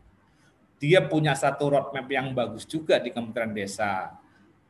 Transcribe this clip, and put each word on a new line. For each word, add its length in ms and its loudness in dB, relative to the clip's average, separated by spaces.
Dia 260 6
punya 300 2
satu 400 0
roadmap 360 0
yang 240 -2
bagus 360 -4
juga 320 2
di 80 -6
Kementerian 440 -6
Desa. 600 -4